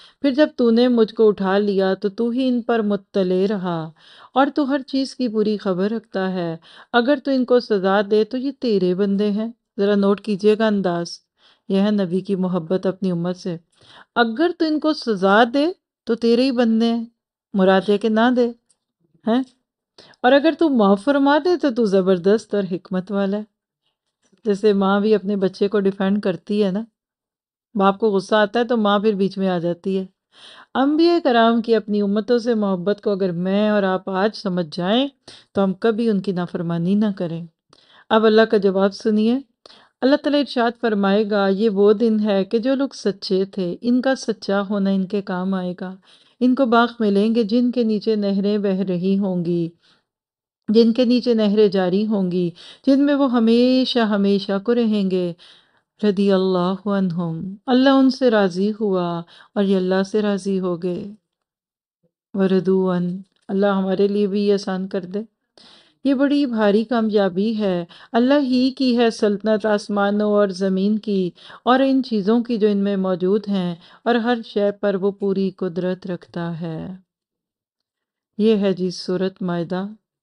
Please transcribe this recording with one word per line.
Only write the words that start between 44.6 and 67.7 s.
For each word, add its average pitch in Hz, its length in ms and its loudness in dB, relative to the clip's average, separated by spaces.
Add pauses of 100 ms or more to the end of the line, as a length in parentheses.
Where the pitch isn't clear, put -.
होना 196 300 -2
इनके 190 320 -2
काम 190 320 -6
आएगा। 185 420 -8 (440)
इनको 254 260 2
बाग 233 340 2
मिलेंगे 220 440 2
जिनके 240 400 0
नीचे 220 320 0
नहरें 202 460 0
बह 196 200 0
रही 185 340 0
होंगी, 175 560 -2 (960)
जिनके 226 360 4
नीचे 240 300 2
नहरें 214 360 4
जारी 190 340 0
होंगी, 185 480 -2 (340)
जिनमें 285 280 4
वो 277 140 2
हमेशा 240 760 2
हमेशा 202 540 0
को 196 140 -2
रहेंगे।" 190 640 0 (640)
रदी 202 280 0
अल्लाहु 190 640 0
अन्हुम, 180 680 -4 (100)
अल्लाह 262 260 4
उनसे 262 360 4
राज़ी 196 400 2
हुआ 180 540 -2 (320)
और 202 80 2
ये 196 100 2
अल्लाह 185 280 0
से 196 180 -2
राज़ी 196 360 -2
हो 180 220 -2
गए। 180 240 -6 (1300)
वरदू 190 520 2
अन, 180 380 -4 (240)
अल्लाह 196 300 0
हमारे 190 300 0
लिए 202 180 0
भी 202 200 -2
ये 202 80 4
आसान 190 320 -4
कर 190 180 -6
दे। 202 200 -10 (800)
ये 277 100 2
बड़ी 285 320 0
भारी 220 380 2
कामयाबी 214 680 0
है, 185 320 -2 (280)